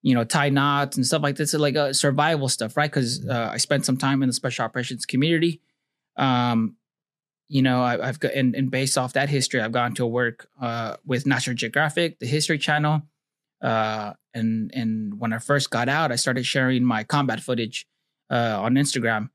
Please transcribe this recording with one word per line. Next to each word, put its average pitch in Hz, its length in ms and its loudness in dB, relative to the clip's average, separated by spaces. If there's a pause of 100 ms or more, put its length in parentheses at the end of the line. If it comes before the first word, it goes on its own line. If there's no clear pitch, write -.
you 131 120 4
know, 117 100 2
tie 143 240 0
knots 143 480 2
and 127 100 0
stuff 160 160 0
like 143 140 0
this, 151 180 -2
like, 147 220 2
uh, 143 160 0
survival 143 560 2
stuff, - 280 -4
right? 147 140 0
'Cause, 131 380 -2
uh, 117 240 -2
I 117 60 -8
spent 135 280 0
some 135 120 2
time 135 240 2
in 131 60 2
the 123 40 0
special 123 320 -4
operations 123 420 -6
community. 160 540 2 (560)
Um, 123 600 2 (720)
you 139 140 2
know, 127 200 4
I, 123 260 0
I've 131 100 -4
got, - 140 0
and, 131 240 2
and 135 140 0
based 131 260 0
off 127 160 0
that 139 160 0
history, 135 320 0
I've 110 120 -2
gone 120 220 0
to 123 120 -2
work, 117 420 -2 (120)
uh, 117 440 -6
with 127 220 -2
National 127 280 0
Geographic, 147 640 0
the - 80 -8
History 151 320 0
Channel. 151 440 2 (580)
Uh, 110 540 -2 (180)
and, 113 400 -2
and 110 480 -4
when 113 120 -2
I 113 60 -4
first 143 320 0
got 123 180 0
out, 147 240 0
I 117 40 -2
started 127 300 -2
sharing 127 380 2
my 110 200 0
combat 143 360 0
footage, 113 460 -6 (440)
uh, 117 300 0
on 113 140 2
Instagram 117 600 0